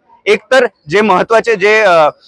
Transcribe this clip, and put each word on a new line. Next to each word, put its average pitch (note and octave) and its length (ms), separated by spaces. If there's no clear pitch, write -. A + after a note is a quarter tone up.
एक G#3+ 80
तर C4 140
जे F#3+ 120
महत्वाचे A3 540
जे, G#3 260
अ, E3+ 280